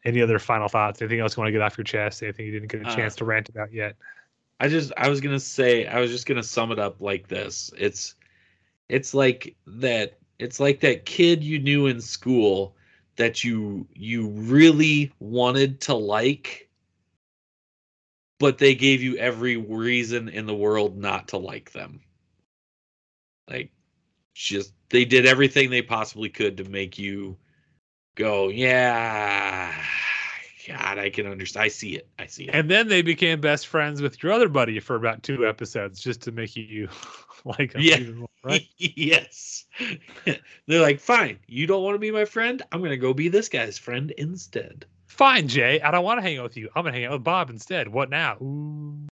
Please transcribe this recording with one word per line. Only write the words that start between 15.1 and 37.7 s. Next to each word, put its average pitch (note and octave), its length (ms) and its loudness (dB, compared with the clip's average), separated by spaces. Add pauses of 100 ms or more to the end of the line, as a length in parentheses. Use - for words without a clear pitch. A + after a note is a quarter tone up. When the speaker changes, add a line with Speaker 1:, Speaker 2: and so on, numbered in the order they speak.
Speaker 2:
wanted B2+ 640 2
to C#3+ 140 0
like, A2 760 -2 (1700)
but C3+ 200 4
they C3+ 160 8
gave C3 260 4
you B2+ 160 -2
every A#2+ 400 0
reason A2+ 720 -2
in G#2+ 160 -8
the G#2+ 100 -4
world G#2 420 2
not G2 320 -4
to G2+ 80 -6
like - 340 -10
them. - 300 -14 (1500)
Like, C3 220 -10 (640)
just, - 380 -6 (160)
they B2 160 4
did B2+ 200 6
everything C3 460 6
they B2 100 0
possibly A2 480 -4
could G2 280 -2
to F#2+ 80 -10
make G2 340 -8
you G2 360 -8 (800)
go, G2+ 340 0
"Yeah, G#2+ 1200 0 (920)
God, G2 320 -4
I G2+ 100 -2
can G#2 160 -6
understand. G2 380 -6
I G#2+ 60 2
see G2+ 260 -8
it. - 120 -12 (120)
I - 80 -12
see - 160 -16
it." C3 100 -10
Speaker 1:
And D#3 160 2
then A3 180 4
they F#3+ 140 4
became E3 400 2
best D3 260 0
friends D3 340 -2
with C#3 200 -4
your E3 120 0
other A3+ 160 4
buddy A#2 300 0
for B2+ 160 -6
about A2+ 280 -2
two B2 240 0
episodes G#2+ 520 -6
just A#2 240 -8
to A#2+ 80 -8
make A2+ 240 -10
you G#2+ 320 -10 (300)
<laughs> - 280 -20
like B2 280 -4